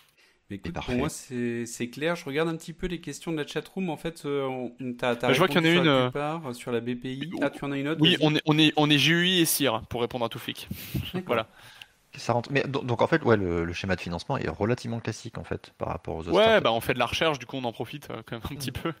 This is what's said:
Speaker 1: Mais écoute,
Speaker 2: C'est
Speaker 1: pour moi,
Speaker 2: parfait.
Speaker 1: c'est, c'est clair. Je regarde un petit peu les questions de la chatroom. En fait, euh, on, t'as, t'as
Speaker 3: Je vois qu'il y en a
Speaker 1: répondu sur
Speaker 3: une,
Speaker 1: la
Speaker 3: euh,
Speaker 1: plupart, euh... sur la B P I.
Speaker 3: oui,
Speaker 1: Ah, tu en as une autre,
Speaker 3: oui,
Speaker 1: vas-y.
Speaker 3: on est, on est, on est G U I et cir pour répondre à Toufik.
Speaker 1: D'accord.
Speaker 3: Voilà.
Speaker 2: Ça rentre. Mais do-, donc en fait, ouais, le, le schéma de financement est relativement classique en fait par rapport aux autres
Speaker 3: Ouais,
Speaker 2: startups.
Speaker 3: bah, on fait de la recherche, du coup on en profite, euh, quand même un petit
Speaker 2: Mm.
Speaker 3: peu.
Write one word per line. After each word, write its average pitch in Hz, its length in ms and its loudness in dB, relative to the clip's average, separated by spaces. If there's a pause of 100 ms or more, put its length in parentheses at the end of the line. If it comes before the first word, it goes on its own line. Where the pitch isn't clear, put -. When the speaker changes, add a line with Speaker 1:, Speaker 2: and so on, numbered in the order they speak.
(500)
Speaker 1:
Mais 101 60 -8
écoute, 170 180 -8
Speaker 2:
C'est - 100 -6
Speaker 1:
pour 127 100 -4
moi, 131 140 0
Speaker 2:
parfait. - 200 -10
Speaker 1:
c'est, 120 380 -2
c'est 120 220 -6
clair. 151 280 -2
Je 170 100 -14
regarde 151 240 0
un 165 60 -4
petit 160 180 -14
peu - 120 -6
les 170 140 -6
questions 156 320 -8
de 160 60 -2
la 147 80 -4
chatroom. 175 420 -6
En 151 80 -2
fait, 160 300 -10
euh, 143 180 0
on, 127 300 -4 (180)
t'as, 120 240 0
t'as 123 160 2
Speaker 3:
Je 123 60 4
vois 185 100 6
qu'il 143 80 -2
y 180 40 6
en 165 40 4
a 160 40 6
Speaker 1:
répondu 165 40 6
sur 175 120 6
Speaker 3:
une, - 20 4
Speaker 1:
la 151 60 8
Speaker 3:
euh, 127 180 6
Speaker 1:
plupart, 151 380 -4
euh... 120 40 -4
sur 120 180 -8
la 117 100 0
B 120 200 -2
P 131 140 -8
I. 135 60 -8 (120)
Speaker 3:
oui, - 80 -6
Speaker 1:
Ah, 143 80 2
tu - 160 -6
en 139 80 -4
as 139 60 -2
une 139 100 -2
autre, 151 140 0
Speaker 3:
oui, 165 140 6
Speaker 1:
vas-y. 147 100 4
Speaker 3:
on 151 80 4
est, 156 100 2
on 151 140 4
est, 151 180 8
on 151 140 6
est 147 80 6
G 139 160 4
U 175 120 4
I 185 140 4
et 165 60 4
cir 117 420 2
pour 117 140 -2
répondre 120 240 -2
à - 20 -6
Toufik. - 400 -10 (460)
Speaker 1:
D'accord. 180 140 -4
Speaker 3:
Voilà. 113 200 2 (680)
Speaker 2:
Ça - 160 -2
rentre. 120 200 0
Mais 135 160 4
do-, 139 160 -2
donc 120 180 0
en 117 60 6
fait, 156 160 2
ouais, 113 120 8
le, 85 280 0
le 85 80 -2
schéma 92 240 -2
de - 40 -10
financement 87 380 -4
est - 100 -4
relativement 117 520 -2
classique - 360 -8
en 90 60 -10
fait - 360 -8
par - 100 -6
rapport - 260 -6
aux 80 60 -6
autres 82 100 -6
Speaker 3:
Ouais, 190 140 6
Speaker 2:
startups. 220 180 6
Speaker 3:
bah, 123 100 4
on 117 80 0
fait 131 140 0
de 123 60 0
la 120 60 4
recherche, 151 340 0
du - 60 -14
coup - 100 -10
on 131 80 -4
en 117 80 -2
profite, 139 380 -8
euh, 117 140 -8
quand - 120 -8
même 113 80 -12
un - 100 -10
petit 139 160 -6
Speaker 2:
Mm. 131 40 -8
Speaker 3:
peu. - 260 -4